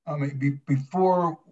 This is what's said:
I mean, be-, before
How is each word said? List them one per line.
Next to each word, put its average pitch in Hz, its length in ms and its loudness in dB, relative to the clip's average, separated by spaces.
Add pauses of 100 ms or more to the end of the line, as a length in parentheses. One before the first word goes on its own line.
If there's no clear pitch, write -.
I 151 80 -6
mean, 143 220 -4
be-, 139 300 0
before 175 720 0 (120)